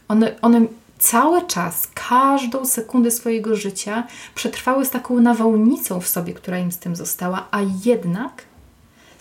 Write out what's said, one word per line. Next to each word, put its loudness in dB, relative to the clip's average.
One, 2
one 6
cały 4
czas, -4
każdą 2
sekundę 2
swojego -2
życia -6
przetrwały -2
z -4
taką -2
nawałnicą 2
w -8
sobie, -4
która -8
im -4
z -10
tym -8
została, -6
a -2
jednak -2